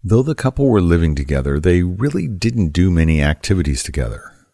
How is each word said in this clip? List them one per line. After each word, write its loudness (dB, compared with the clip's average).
Though 2
the -2
couple -2
were 4
living 2
together, -2
they 2
really -4
didn't -2
do 2
many 2
activities -2
together. -8